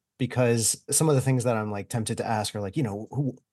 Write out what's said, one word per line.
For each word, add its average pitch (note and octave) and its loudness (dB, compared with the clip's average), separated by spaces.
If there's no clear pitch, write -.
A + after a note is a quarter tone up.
because A#2 2
some D#3 4
of D3+ 6
the C3+ 4
things C3 2
that A#2+ 2
I'm, G#2+ -4
like, G2+ -8
tempted A2+ -4
to - -4
ask G#2+ -2
are, G#2+ -6
like, G2 -6
you D#3 0
know, G#2+ -4
"Who, C3 -4